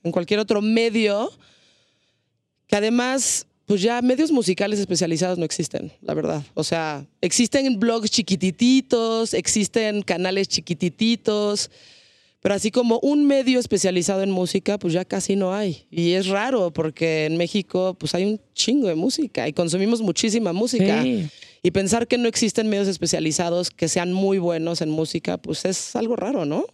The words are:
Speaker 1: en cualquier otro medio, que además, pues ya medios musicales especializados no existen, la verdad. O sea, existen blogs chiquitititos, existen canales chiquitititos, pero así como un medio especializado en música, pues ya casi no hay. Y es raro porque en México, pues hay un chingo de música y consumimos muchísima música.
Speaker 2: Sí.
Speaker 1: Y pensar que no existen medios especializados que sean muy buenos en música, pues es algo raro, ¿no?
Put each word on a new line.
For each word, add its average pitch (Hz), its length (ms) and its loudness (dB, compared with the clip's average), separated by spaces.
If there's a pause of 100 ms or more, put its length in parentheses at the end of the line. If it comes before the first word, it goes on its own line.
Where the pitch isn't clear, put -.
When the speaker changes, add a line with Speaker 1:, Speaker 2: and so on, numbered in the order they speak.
Speaker 1:
en 170 100 -2
cualquier 180 260 0
otro 208 220 0
medio, 220 680 2 (1400)
que 208 100 2
además, 240 680 0 (200)
pues 196 160 0
ya 240 200 0
medios 262 300 2
musicales 202 480 0
especializados 175 580 0
no 170 60 -2
existen, - 480 -6 (100)
la - 120 -6
verdad. 156 300 -2 (100)
O 156 100 -4
sea, 156 420 -4 (140)
existen 254 580 2
blogs 226 320 0
chiquitititos, 226 1200 2
existen 214 680 0
canales 185 460 -2
chiquitititos, 208 1200 -2 (720)
pero 202 140 0
así 202 160 -2
como 233 280 2
un 294 260 4
medio 262 320 4
especializado 190 640 0
en 196 80 0
música, 185 480 0
pues 175 160 -2
ya 185 120 0
casi 196 320 -2
no 185 180 0
hay. 202 340 -4
Y 170 220 0
es 185 160 2
raro 202 460 0
porque 160 520 0
en 160 120 0
México, 185 600 -2
pues - 180 -6
hay 185 100 -2
un 214 160 -2 (120)
chingo 240 360 0
de 160 60 -2
música 196 520 -2
y 151 60 -4
consumimos 196 480 0
muchísima 208 500 0
música. 208 520 2
Speaker 2:
Sí. 214 260 -2 (320)
Speaker 1:
Y 180 100 2
pensar 196 340 0
que 240 120 2
no 240 100 2
existen 220 400 0
medios 202 220 2
especializados 170 800 -2
que - 180 -2
sean 180 240 0
muy 196 280 2
buenos 170 420 -2
en 156 80 -2
música, 160 480 -2
pues - 260 -6
es - 320 -4
algo 226 220 0
raro, 202 260 -2
¿no? 165 300 -2